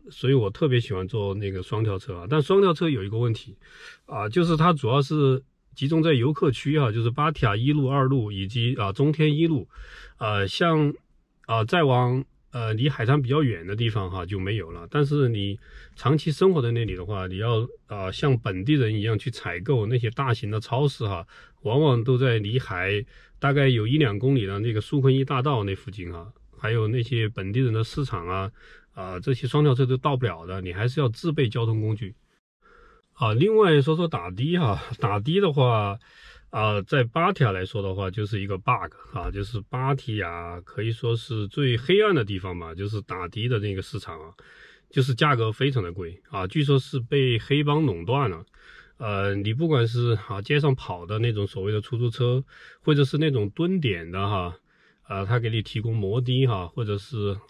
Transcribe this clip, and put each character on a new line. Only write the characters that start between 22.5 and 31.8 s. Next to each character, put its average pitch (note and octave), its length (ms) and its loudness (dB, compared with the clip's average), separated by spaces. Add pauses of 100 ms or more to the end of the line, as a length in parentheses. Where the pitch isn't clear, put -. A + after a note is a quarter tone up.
海 G2 460 -2 (340)
大 C#3+ 140 2
概 C#3 160 4
有 A#2 180 2
一 C3+ 120 2
两 G#2+ 200 2
公 C3 160 2
里 A2+ 120 2
的 G2 120 -4
那 A2+ 140 0
个 G#2+ 80 -2
苏 C#3+ 200 -2
坤 C3 140 6
一 C3+ 100 2
大 C3+ 160 -2
道 C3 220 2
那 G2 140 -2
附 - 160 -12
近 F2+ 200 -10
哈， F2 200 -14 (260)
还 G#2+ 140 -2
有 A2 160 0
那 B2 120 0
些 A2+ 280 -2
本 G2 240 -6
地 A#2+ 80 0
人 B2+ 120 2
的 A2 120 0
市 D3 200 -4
场 F2 220 -6
啊， F#2+ 240 -4 (420)
啊， F#2 280 -10
这 C#3 120 -2
些 B2+ 140 -4
双 D3 160 2
条 D3 100 6
车 B2+ 140 2
都 B2+ 100 2
到 C#3 200 0
不 B2 100 0
了 E2+ 180 -6
的， F#2 160 -8
你 F#2 120 -6
还 G2+ 160 -2
是 C3+ 120 -4
要 C3+ 80 2
自 C3+ 220 -4
备 D3 180 0
交 A#2 160 -4
通 A2+ 160 0